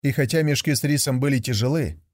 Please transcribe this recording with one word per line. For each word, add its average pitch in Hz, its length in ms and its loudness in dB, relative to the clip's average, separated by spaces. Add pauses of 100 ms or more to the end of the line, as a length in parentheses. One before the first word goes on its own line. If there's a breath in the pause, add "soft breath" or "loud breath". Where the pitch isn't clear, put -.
И 143 100 0
хотя 156 300 0
мешки 147 320 0
с 127 100 -2
рисом 143 360 0
были 139 200 2
тяжелы 120 640 -2 (120)